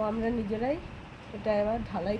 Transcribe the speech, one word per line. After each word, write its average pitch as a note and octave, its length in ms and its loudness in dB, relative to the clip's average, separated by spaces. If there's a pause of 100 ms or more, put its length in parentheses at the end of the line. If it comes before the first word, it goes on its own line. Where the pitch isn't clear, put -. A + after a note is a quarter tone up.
(100)
আমরা A3+ 180 2 (100)
নিজেরাই A3 380 0 (600)
এটা G#3 140 0 (120)
এবার A3 160 2 (120)
ঢালাই G3 300 0